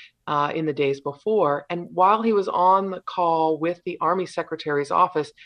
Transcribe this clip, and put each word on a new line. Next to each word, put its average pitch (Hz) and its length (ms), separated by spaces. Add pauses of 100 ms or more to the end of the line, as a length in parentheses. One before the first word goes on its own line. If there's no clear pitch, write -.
(280)
uh, 147 260
in 160 120
the 151 80
days 139 260
before. 147 720
And 175 240
while 196 300
he 226 100
was 196 140
on 190 420
the 185 120
call 160 580
with 170 260
the 170 160
Army 175 240
Secretary's 156 640
office, 170 400 (140)